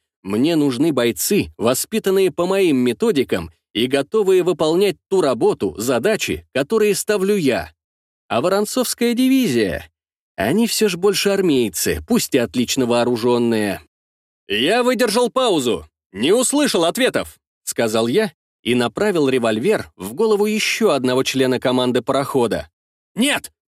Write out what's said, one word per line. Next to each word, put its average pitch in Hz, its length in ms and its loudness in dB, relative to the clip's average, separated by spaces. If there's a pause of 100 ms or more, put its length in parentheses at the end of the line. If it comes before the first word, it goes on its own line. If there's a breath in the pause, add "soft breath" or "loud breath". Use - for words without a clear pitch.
(240)
Мне 117 320 0
нужны 143 380 0
бойцы, 120 640 0
воспитанные 190 760 0
по 175 140 -2
моим 180 320 2
методикам 123 720 0 (220)
и 117 140 0
готовые 185 560 0
выполнять 170 540 0 (120)
ту 381 120 2
работу, 143 560 0
задачи, 120 760 -2
которые 208 420 0
ставлю 202 400 0
я. 123 380 -2 (540)
А 107 140 -2
воронцовская 214 720 0
дивизия? 220 800 0 (440)
Они 160 320 0
все 214 220 0
ж 175 60 -4
больше 190 340 0
армейцы, 127 800 0
пусть - 280 0
и - 20 4
отлично 123 480 -2
вооруженные. 120 960 0 (680)
"Я 165 360 0
выдержал 240 460 0
паузу, 135 560 0 (260)
не 113 200 0
услышал 240 540 2
ответов", 185 520 -2 (260)
сказал 113 440 -2
я 196 240 0 (320)
и 120 120 0
направил 147 540 0
револьвер 123 680 0
в 95 180 -12
голову 208 320 2
еще 214 460 0
одного 131 320 0
члена 131 360 0
команды 123 420 0
парохода. 123 680 -2 (460)
"Нет, 254 360 -2 (200)